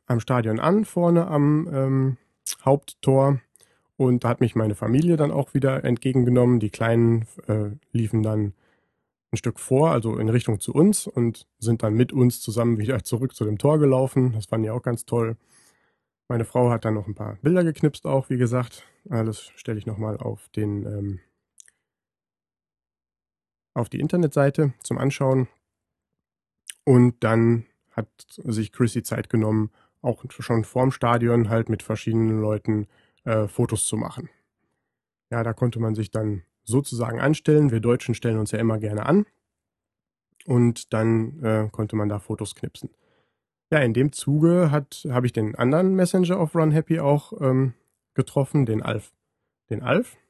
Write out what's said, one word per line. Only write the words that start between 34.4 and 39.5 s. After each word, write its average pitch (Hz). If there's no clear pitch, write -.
Ja, 117
da 113
konnte 117
man 110
sich 107
dann 107
sozusagen 117
anstellen. 151
Wir 113
Deutschen 120
stellen 110
uns 104
ja 110
immer 113
gerne 104
an. 202